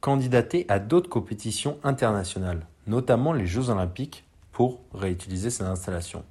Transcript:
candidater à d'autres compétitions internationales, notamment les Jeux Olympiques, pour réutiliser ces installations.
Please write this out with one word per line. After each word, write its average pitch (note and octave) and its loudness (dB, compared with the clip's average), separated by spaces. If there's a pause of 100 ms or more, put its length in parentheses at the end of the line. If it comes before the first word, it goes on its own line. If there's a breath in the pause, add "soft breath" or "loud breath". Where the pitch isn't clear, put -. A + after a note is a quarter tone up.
candidater C3 2
à G2+ 6
d'autres D3+ 2
compétitions A2+ -4
internationales, F#2+ 0 (220)
notamment B2+ 2
les B2+ 0
Jeux A#2+ 0
Olympiques, F#2+ -4 (260)
pour B2 0 (120)
réutiliser F#2 -4
ces A#2+ -4
installations. F2+ -6